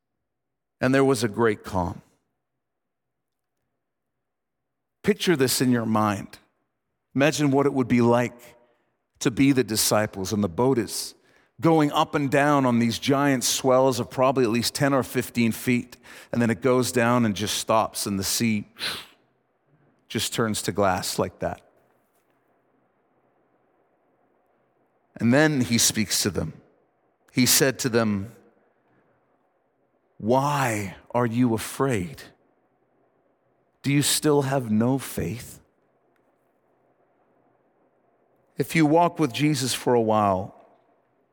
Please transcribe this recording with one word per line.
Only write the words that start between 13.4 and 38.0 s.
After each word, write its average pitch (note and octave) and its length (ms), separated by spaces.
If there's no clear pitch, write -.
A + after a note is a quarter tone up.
swells C3 560
of A#2 120
probably C3 320
at A2 60
least A#2 260
ten C#3 180
or C3 80
fifteen A#2+ 500
feet, - 460
and A#2+ 100
then A#2 80
it A2+ 120
goes B2+ 300
down A#2+ 340
and G#2 100
just G2 220
stops, - 480
and G2 140
the F#2+ 40
sea A2 440
just - 260
turns A2 280
to A2 100
glass F2+ 460
like F#2+ 220
that. E2+ 220
And A#2 180
then D3+ 280
he A#2 160
speaks - 460
to G#2+ 60
them. E2 240
He B2+ 160
said C3+ 320
to C3 100
them, G#2+ 460
"Why B2 760
are A#2+ 160
you A#2 300
afraid? G#2 680
Do C#3 80
you C#3+ 100
still D3 420
have C3 260
no A#2 280
faith?" - 600